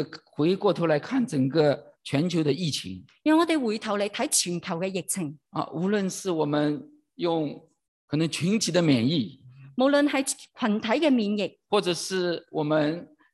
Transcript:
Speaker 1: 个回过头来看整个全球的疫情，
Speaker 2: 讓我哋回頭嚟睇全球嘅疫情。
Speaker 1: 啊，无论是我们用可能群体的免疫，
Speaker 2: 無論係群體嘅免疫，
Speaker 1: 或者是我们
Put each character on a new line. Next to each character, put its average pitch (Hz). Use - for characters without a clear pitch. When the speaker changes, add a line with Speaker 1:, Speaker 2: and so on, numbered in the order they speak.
Speaker 1:
个 -
回 175
过 190
头 170
来 156
看 240
整 139
个 147
全 151
球 165
的 147
疫 160
情， 92
Speaker 2:
讓 311
我 339
哋 320
回 220
頭 214
嚟 202
睇 240
全 175
球 180
嘅 190
疫 185
情。 156
Speaker 1:
啊， -
无 175
论 202
是 185
我 160
们 147
用 165
可 147
能 160
群 190
体 170
的 175
免 131
疫， 143
Speaker 2:
無 254
論 285
係 269
群 -
體 220
嘅 294
免 214
疫， 190
Speaker 1:
或 208
者 175
是 175
我 156
们 156